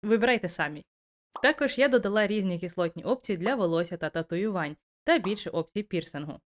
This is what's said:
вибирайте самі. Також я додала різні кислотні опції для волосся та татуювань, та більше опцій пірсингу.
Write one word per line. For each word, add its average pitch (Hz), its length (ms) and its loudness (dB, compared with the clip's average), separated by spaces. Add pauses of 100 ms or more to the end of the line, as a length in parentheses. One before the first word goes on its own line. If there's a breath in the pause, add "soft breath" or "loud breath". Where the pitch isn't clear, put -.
вибирайте 220 460 2
самі. 151 360 -4 (580)
Також 285 360 2
я 277 100 6
додала 214 380 2
різні 190 320 0
кислотні 170 460 -4
опції 226 320 -2
для 190 180 0
волосся 170 420 0
та 160 140 -4
татуювань, 170 680 -2 (280)
та 330 140 6
більше 202 320 -2
опцій 170 320 -4
пірсингу. 151 580 -6 (120)